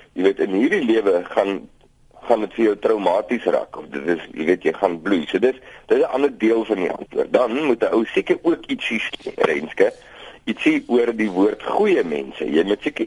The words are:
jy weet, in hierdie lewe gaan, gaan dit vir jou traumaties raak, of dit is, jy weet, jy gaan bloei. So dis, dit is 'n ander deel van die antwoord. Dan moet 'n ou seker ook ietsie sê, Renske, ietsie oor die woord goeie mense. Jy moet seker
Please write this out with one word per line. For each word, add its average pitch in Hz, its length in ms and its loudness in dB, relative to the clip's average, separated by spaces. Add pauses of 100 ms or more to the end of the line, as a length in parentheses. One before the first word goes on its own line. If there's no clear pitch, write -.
(140)
jy 90 80 -2
weet, 98 180 2
in 98 100 0
hierdie 139 340 2
lewe 98 400 2
gaan, 98 440 -2 (600)
gaan 113 120 4
dit 101 140 -4
vir 113 100 2
jou 104 120 4
traumaties 107 680 0
raak, 73 340 0
of - 100 -12
dit 71 180 -8
is, 85 140 0 (140)
jy 78 100 -6
weet, 87 180 0
jy 80 120 0
gaan 87 260 -2
bloei. 82 260 0
So 92 120 -2
dis, 127 160 2 (320)
dit 113 120 2
is 151 60 2
'n - 80 -2
ander 131 260 0
deel 110 260 2
van 107 120 -2
die 90 140 -2
antwoord. - 420 -6
Dan 123 320 0
moet 120 180 0
'n 95 120 2
ou 113 100 2
seker 180 380 -2
ook 165 240 0
ietsie 120 340 -4
sê, - 360 -10
Renske, 78 560 0 (520)
ietsie 151 440 0
oor 120 280 2
die 107 140 0
woord 98 320 0
goeie 349 420 2
mense. 71 400 -6
Jy 78 200 2
moet 101 180 -2
seker - 240 -4